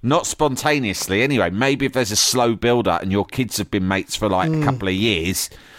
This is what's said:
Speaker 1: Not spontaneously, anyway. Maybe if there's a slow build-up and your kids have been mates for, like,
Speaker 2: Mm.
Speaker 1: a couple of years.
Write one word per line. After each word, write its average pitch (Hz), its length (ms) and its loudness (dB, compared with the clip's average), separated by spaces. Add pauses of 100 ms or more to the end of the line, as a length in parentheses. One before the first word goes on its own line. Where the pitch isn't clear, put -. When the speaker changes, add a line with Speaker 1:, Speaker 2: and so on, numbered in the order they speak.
Speaker 1:
Not 139 240 2
spontaneously, 127 960 0
anyway. 127 280 2
Maybe 135 360 0
if - 80 -4
there's 123 160 0
a 104 60 -2
slow 120 380 2
build-up 113 480 2
and 95 80 -6
your 101 140 2
kids - 320 -4
have 101 140 -4
been 92 180 0
mates 95 260 -2
for, 107 140 -2
like, 160 220 2
Speaker 2:
Mm. 156 100 0
Speaker 1:
a 151 40 0
couple 120 240 -2
of 92 60 0
years. 95 540 0 (300)